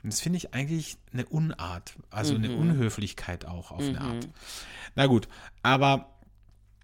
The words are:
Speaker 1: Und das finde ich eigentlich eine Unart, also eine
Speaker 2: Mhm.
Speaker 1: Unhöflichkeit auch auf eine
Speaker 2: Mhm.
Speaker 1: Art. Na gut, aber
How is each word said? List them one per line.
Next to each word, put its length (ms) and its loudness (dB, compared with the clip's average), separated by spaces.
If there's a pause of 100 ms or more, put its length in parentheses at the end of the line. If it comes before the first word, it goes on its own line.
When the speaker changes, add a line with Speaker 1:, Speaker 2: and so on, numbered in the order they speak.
Speaker 1:
Und 100 -6
das 80 -2
finde 180 0
ich 160 -8
eigentlich 420 -4 (160)
eine 140 -4
Unart, 720 -4 (120)
also 280 0
eine 120 2
Speaker 2:
Mhm. 60 -2
Speaker 1:
Unhöflichkeit 920 0
auch 280 -10
auf 160 -4
eine 120 -4
Speaker 2:
Mhm. 60 -6
Speaker 1:
Art. 220 -6 (640)
Na 120 4
gut, 220 6 (340)
aber 540 4 (680)